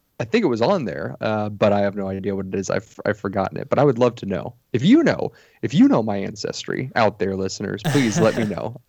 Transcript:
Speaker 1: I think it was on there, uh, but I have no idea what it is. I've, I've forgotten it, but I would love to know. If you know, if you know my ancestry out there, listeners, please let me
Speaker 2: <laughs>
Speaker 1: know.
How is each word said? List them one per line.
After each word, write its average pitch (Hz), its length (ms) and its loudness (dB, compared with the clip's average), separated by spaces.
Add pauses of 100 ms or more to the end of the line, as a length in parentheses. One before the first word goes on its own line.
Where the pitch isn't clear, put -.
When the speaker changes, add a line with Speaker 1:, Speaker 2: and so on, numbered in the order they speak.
(200)
Speaker 1:
I - 40 -4
think 214 220 2
it - 20 4
was 113 140 0
on 156 240 2
there, 80 340 -6
uh, 107 300 -2
but 104 240 2
I 101 60 4
have 101 160 0
no 98 120 -6
idea 95 280 -4
what 95 100 -4
it 95 100 -6
is. 98 140 -4
I've, - 360 -4
I've 104 140 -2
forgotten 98 380 -4
it, - 120 -8
but - 80 0
I 131 60 4
would 135 140 4
love 120 200 2
to - 80 -12
know. 95 280 -6 (180)
If 120 140 0
you 294 180 6
know, - 300 0 (300)
if 113 100 -4
you 233 140 8
know 185 140 4
my 107 140 -2
ancestry - 800 -6
out 101 240 2
there, 95 160 -2
listeners, 98 480 -6
please 131 360 0
let 110 180 2
me 117 80 -2
Speaker 2:
<laughs> 101 100 -4
Speaker 1:
know. - 340 -10